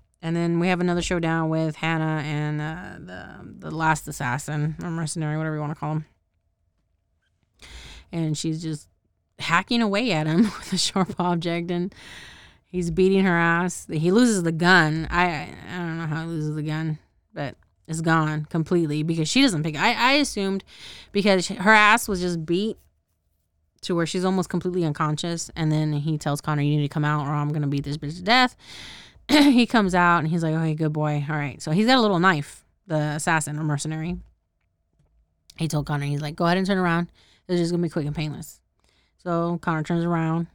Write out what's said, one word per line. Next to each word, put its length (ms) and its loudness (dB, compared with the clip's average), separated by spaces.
And 120 -2
then 240 0
we 80 2
have 120 0
another 220 0
showdown 460 -2
with 260 -2
Hannah 500 -2
and, 360 -4
uh, 340 -10
the, 540 -16
the 140 -12
last 340 0
assassin 760 -4
or 80 -8
mercenary, 480 -4
whatever 200 -4
you 40 -4
wanna 140 -6
call 220 -6
him. 80 -6
And 240 -2
she's 260 -4
just 260 -8
hacking 440 2
away 300 0
at 140 0
him 160 4
<laughs> 160 -2
with 140 -12
a 60 0
sharp 400 0
object, 520 -2
and 240 -2
he's 240 -2
beating 340 4
her 120 4
ass. 540 0
He 220 2
loses 300 6
the 100 0
gun. 580 4
I, 440 -2
I 100 -8
don't 200 -6
know 80 -6
how 160 -4
he 60 -8
loses 260 -4
the 80 -6
gun. 360 -4
Is 140 -6
gone 460 2
completely 560 0
because 260 -2
she 140 2
doesn't 200 2
pick, 140 -4
I, 160 2
I 220 2
assumed 500 0
because 340 2
sh-, 120 -8
her 140 4
ass 360 6
was 120 -2
just 260 -2
beat 300 -2
to 140 -4
where 100 0
she's 180 -2
almost 240 0
completely 360 -2
unconscious, 720 -2
and 160 0
then 200 0
he 240 -2
tells 240 -4
Connor, 220 -2
"You 140 2
need 60 2
to 60 0
come 160 -2
out 220 0
or 60 -4
I'm 180 -2
gonna 160 -2
beat 180 -2
this 120 -6
bitch 200 -8
to 60 -14
death." 340 2
<clears throat> 0 -
He 380 8
comes 280 4
out, 240 6
and 100 0
he's 140 0
like, 120 0
"Okay, 200 0
good 180 0
boy. 360 -2
All 80 -2
right." 240 -6
So 120 -6
he's 140 4
got 120 6
a 20 4
little 200 2
knife, 440 0
the 100 -2
assassin 420 -2
or 60 -4
mercenary. 540 -4
He 120 -2
told 180 -2
Connor, 200 -2
he's 160 -2
like, 140 -8
"Go 100 -2
ahead 120 2
and 80 0
turn 120 0
around. 320 0
It's 120 2
just 120 0
gonna 100 0
be 60 0
quick 180 -4
and 80 -4
painless." 460 -8
So 440 -2
Connor 200 0
turns 220 0
around, 500 0